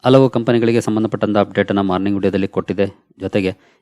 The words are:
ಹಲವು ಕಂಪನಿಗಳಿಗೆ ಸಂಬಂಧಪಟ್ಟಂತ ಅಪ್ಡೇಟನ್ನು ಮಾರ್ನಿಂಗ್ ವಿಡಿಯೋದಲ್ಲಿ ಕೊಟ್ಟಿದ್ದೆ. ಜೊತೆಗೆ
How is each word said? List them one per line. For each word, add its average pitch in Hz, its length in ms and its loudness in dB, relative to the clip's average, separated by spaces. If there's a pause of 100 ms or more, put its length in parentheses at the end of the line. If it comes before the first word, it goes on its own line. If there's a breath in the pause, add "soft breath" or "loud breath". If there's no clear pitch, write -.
ಹಲವು 131 260 6
ಕಂಪನಿಗಳಿಗೆ 117 500 0
ಸಂಬಂಧಪಟ್ಟಂತ 107 560 -2
ಅಪ್ಡೇಟನ್ನು 101 460 0
ಮಾರ್ನಿಂಗ್ 98 340 -2
ವಿಡಿಯೋದಲ್ಲಿ 95 320 -2
ಕೊಟ್ಟಿದ್ದೆ. 95 380 -4 (340)
ಜೊತೆಗೆ 95 360 -2 (260 soft breath)